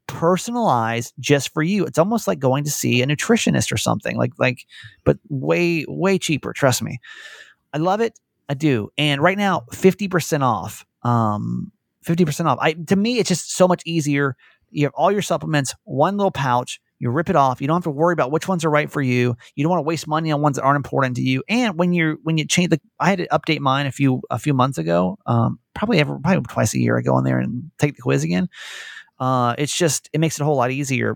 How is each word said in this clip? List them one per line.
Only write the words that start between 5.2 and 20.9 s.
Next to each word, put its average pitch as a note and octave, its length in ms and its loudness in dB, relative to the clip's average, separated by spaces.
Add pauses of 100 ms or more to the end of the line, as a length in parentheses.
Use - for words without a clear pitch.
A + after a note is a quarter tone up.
way, E3 580 0
way F3 320 0
cheaper. B2 340 -4
Trust B2 300 2
me. - 160 -8 (720)
I D3 60 -4
love F#3 220 0
it. A3+ 180 -4 (280)
I C#3+ 60 -4
do. C3+ 460 0
And D3 220 0
right F#3 160 4
now, F#3 340 0
fifty F#3 360 2
percent D#3+ 360 -2
off. G#2 420 -2 (180)
Um, A#2 680 0 (320)
fifty E3+ 200 2
percent D#3+ 240 -2
off. C3 140 2
I, D#3+ 120 2
to E3+ 220 -2
me, A3+ 220 0
it's G3+ 120 0
just - 260 -2
so F#3 120 6
much F3+ 180 2
easier. C#3+ 500 0 (340)
You D3 160 0
have C3+ 80 -2
all E3 180 2
your G3+ 120 0
supplements, D#3 500 -2 (100)
one E3 320 0
little G3+ 160 2
pouch. B2+ 480 -2 (220)
You B2 100 -2
rip D#3+ 180 -2
it F3 80 2
off. C3 240 2
You C#3 60 -2
don't D#3+ 100 2
have F3+ 80 -2
to E3+ 60 -4
worry D#3 200 2
about D3+ 180 0
which D#3 200 -2
ones E3+ 160 0
are D#3+ 40 2
right D3 220 2
for D3 100 -2
you. B2 360 2 (180)
You C#3+ 80 -2
don't D#3+ 60 2
wanna F3 140 0
waste D#3 220 -4
money D#3 280 -2
on D3 80 0
ones C#3+ 160 2
that - 60 -4
aren't C#3 120 4
important C3+ 400 -2